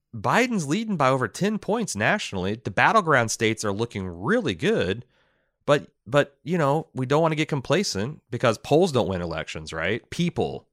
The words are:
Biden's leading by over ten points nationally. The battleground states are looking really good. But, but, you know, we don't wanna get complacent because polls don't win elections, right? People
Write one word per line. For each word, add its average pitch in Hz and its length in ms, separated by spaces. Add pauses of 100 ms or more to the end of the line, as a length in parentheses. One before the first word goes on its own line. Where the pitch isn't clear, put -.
(140)
Biden's 170 540
leading 208 280
by 143 120
over 127 180
ten 202 320
points 208 380
nationally. 104 680
The - 80
battleground 143 640
states 110 320
are 104 80
looking 101 360
really 117 460
good. 120 500 (640)
But, 143 220 (160)
but, 139 380
you 175 160
know, 151 360
we 127 120
don't 143 160
wanna 160 140
get 151 120
complacent 139 800
because 120 280
polls 165 340
don't 110 160
win 92 140
elections, 80 500
right? 85 380
People 117 640